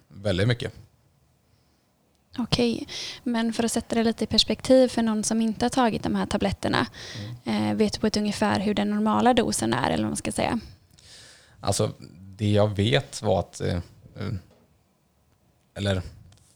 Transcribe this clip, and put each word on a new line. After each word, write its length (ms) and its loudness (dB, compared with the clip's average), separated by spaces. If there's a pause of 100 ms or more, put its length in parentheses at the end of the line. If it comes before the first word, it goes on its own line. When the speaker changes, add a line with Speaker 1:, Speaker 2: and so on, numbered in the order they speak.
Speaker 1:
väldigt 400 0
mycket. 260 -2 (1600)
Speaker 2:
Okej, 500 0 (360)
men 300 -2
för 100 -2
att 80 0
sätta 240 -2
det 80 2
lite 200 0
i 40 -4
perspektiv 600 4
för 140 0
någon 220 2
som 180 0
inte 240 0
har 40 2
tagit 340 2
de 120 -2
här 100 0
tabletterna, 640 0 (580)
Speaker 1:
Mm. 260 0
Speaker 2:
eh, 60 -2
vet 160 2
du 60 -6
på 80 0
ett 100 -2
ungefär 420 0
hur 140 0
den 160 -2
normala 440 2
dosen 400 0
är, 180 0
eller 120 0
vad 60 -2
man 80 -4
ska 140 -6
säga? 280 -2 (1000)
Speaker 1:
Alltså, 320 0 (460)
det 140 2
jag 240 4
vet 460 0
var 180 2
att, 220 -6
eh, 140 -2 (400)
eh, 180 -6 (1400)
eller 260 -2 (540)